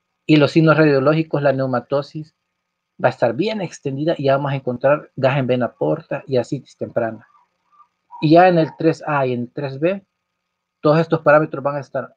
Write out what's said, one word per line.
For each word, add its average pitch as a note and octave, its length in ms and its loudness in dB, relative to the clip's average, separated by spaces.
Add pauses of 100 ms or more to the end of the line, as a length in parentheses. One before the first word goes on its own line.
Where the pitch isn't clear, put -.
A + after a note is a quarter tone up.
(260)
Y D#3 120 4
los C#3+ 140 4
signos D#3+ 260 4
radiológicos, D3+ 640 2
la C#3+ 120 2
neumatosis C3+ 840 -6 (680)
va C3 60 2
a - 20 2
estar A#2 220 0
bien G#3 280 -4
extendida D3 560 -6
y C3+ 120 -2
vamos C#3 220 0
a C#3+ 40 -2
encontrar C3+ 600 -2
gas C3 220 0
en B2+ 100 -2
vena B2 260 -2
porta D3+ 540 -6
y C3+ 100 -2
ascitis B2+ 400 -6
temprana. A2+ 500 -8 (960)
Y D3+ 100 0
ya F3 160 8
en F3 100 4
el D#3 200 0
tres D#3+ 280 -2
A C#3+ 200 -2
y B2+ 80 -2
en A#2+ 80 -4
el A#2+ 100 -10
tres C3+ 280 -10
B, F#3+ 240 -4 (760)
todos D3+ 180 4
estos D#3+ 220 -2
parámetros D3+ 420 2
van C#3+ 120 -4
a C#3+ 60 -6
estar - 360 -10